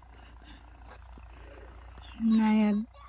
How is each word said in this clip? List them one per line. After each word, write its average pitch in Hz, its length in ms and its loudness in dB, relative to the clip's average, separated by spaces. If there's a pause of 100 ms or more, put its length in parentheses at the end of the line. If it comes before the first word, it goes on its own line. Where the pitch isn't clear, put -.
(2250)
ને 220 200 4
અહીંયા 214 420 0 (240)